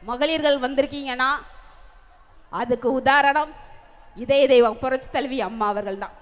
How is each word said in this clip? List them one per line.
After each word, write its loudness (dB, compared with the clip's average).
மகளிர்கள் 0
வந்திருக்கீங்கன்னா, -2
அதுக்கு -2
உதாரணம் 2
இதய 4
தெய்வம் 6
புரட்சி -4
தலைவி -4
அம்மா -2
அவர்கள் -6
தான். -14